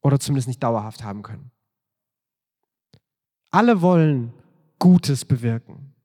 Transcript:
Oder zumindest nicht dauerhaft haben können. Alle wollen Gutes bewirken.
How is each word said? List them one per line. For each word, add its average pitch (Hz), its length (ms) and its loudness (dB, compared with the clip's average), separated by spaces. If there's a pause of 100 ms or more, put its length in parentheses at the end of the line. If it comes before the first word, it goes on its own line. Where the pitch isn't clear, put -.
Oder 139 180 2
zumindest 135 280 -4
nicht 123 140 -10
dauerhaft 113 400 -6
haben 104 200 -12
können. 107 280 -18 (2000)
Alle 214 300 2
wollen 156 540 2 (440)
Gutes 180 460 4
bewirken. 120 720 -6 (100)